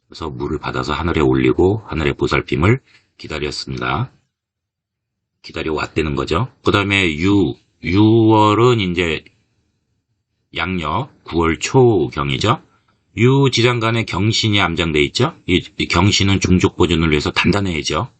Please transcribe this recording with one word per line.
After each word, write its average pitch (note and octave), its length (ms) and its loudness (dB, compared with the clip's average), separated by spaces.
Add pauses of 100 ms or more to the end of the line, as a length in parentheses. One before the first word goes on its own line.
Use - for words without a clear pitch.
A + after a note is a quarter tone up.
그래서 E2 200 -12
물을 C#2 300 -6
받아서 B1+ 340 -6
하늘에 D#2 280 -2
올리고 C2+ 680 2
하늘의 D2 280 -4
보살핌을 C#2+ 680 0 (360)
기다렸습니다. C#2+ 960 -6 (1300)
기다려왔다는 D2+ 720 -6
거죠. D#2+ 320 -4 (140)
그 - 80 -2
다음에 G2 480 0
유, F#2+ 360 0 (280)
유월은 A2 1000 4
이제 F2 440 -2 (1300)
양력 F2+ 680 -4
구월 D#2+ 340 0
초경이죠. F2+ 1000 2 (560)
유 C3 340 4
지장간에 A#2 540 0
경신이 G#2 560 0
암장돼 E2 440 0
있죠. A#2+ 300 -2 (120)
이, E2+ 160 0 (160)
이 D2+ 80 -4
경신은 F#2+ 540 2
종족 F2+ 360 2
보존을 E2 340 0
위해서 D2+ 200 0
단단해야죠. F2+ 880 -2